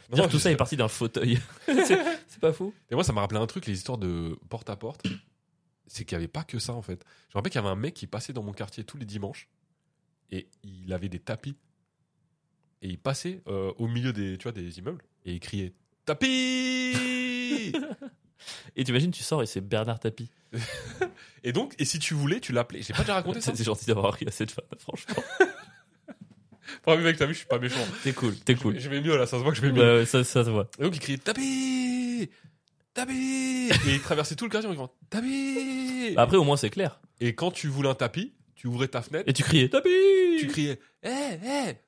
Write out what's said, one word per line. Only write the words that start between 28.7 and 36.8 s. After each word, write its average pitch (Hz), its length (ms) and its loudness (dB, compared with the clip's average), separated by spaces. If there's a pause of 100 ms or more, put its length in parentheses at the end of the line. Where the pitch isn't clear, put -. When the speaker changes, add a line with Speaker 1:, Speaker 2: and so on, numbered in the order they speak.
Speaker 1:
Je 135 100 -6
vais 139 120 -2
mieux 156 160 4
là, 123 80 4
ça 123 120 -2
se 120 60 0
voit 147 80 4
que 147 60 2
je 104 40 -2
vais 139 100 6
mieux. 123 100 8
Speaker 2:
Ouais, 120 180 10
ouais, 117 60 6
ça, 127 180 4
ça 123 220 4
se 117 40 0
voit. 104 200 0 (100)
Speaker 1:
Et 135 40 -2
donc 175 120 0
il 147 40 -6
criait : « 139 200 -4
Tapis ! 254 1120 -2 (640)
Tapis ! » 262 760 -2 (180)
Et 139 80 6
il 139 60 2
traversait 151 340 0
tout 233 100 -6
le 226 60 -4
quartier 214 180 0
en 185 40 -2
criant : « 131 180 -6 (180)
Tapis ! » 262 1080 -2
Speaker 2:
Bah, 113 80 6
après, 151 140 6
au 175 60 8
moins, 143 140 4
c'est 110 120 0
clair. 190 300 -4 (200)